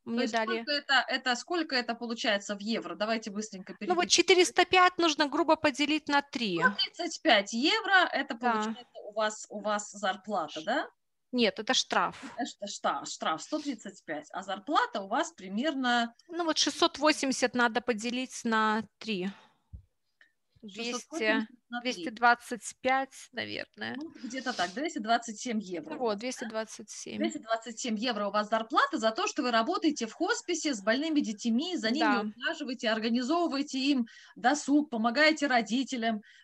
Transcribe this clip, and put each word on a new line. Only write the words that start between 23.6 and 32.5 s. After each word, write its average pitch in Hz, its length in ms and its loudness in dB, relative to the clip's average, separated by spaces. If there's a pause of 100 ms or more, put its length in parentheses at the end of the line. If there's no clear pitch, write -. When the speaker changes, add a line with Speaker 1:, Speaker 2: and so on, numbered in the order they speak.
Speaker 1:
Ну, 311 140 -10 (120)
где-то 247 300 -6
так, 185 200 -2
двести 311 240 -4
двадцать 226 420 0
семь 220 220 -2
евро 180 300 -8
Speaker 2:
Ну 302 60 -8
Speaker 1:
у - 20 -8
Speaker 2:
вот, 247 80 0
Speaker 1:
вас, 208 80 2
да? 202 60 -8
Speaker 2:
двести 247 240 -6
двадцать 220 440 -8
семь. - 300 -10
Speaker 1:
Двести 330 180 -2
двадцать 226 420 -6
семь 226 200 -4
евро 214 280 -2
у - 40 -4
вас 208 180 0
зарплата 262 480 0
за 220 140 2
то, 370 160 0
что 302 160 -4
вы 247 80 0
работаете 233 560 0
в - 60 -10
хосписе, 349 600 -2
с 202 80 -6
больными 269 380 2
детьми, 233 580 0
за 220 140 0
ними 285 80 0
Speaker 2:
Да. 208 260 4 (100)
Speaker 1:
ухаживаете, 262 540 -4